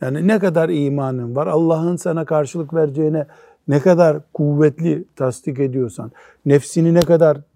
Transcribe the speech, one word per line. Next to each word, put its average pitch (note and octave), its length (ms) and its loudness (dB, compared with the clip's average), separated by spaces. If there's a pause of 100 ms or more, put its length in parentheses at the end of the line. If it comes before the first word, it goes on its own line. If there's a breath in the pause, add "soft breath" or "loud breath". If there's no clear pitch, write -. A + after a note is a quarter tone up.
Yani D3 280 -2
ne A3 100 2
kadar E3 300 0
imanın C3+ 680 -4
var, D3+ 100 -2
Allah'ın E3 500 0
sana E3 280 -4
karşılık D3+ 500 -4
vereceğine D#3 520 -2 (420 soft breath)
ne C#3+ 120 2
kadar E3 520 2
kuvvetli D3+ 720 0 (120)
tasdik C3 420 -6
ediyorsan, B2+ 540 -4 (340 soft breath)
nefsini D#3+ 480 2
ne E3+ 60 6
kadar D#3+ 400 4 (160)